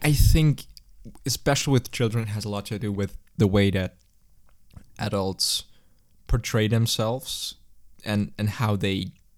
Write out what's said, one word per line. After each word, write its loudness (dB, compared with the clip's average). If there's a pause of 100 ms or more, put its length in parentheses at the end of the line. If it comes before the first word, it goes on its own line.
I 4
think, 4 (600)
especially 0
with 2
children, -2
it -8
has -6
a -8
lot -8
to -6
do -4
with -4 (220)
the 6
way 4
that -2 (1000)
adults -4 (640)
portray 0
themselves -2 (500)
and, -2
and -2
how -2
they -4 (260)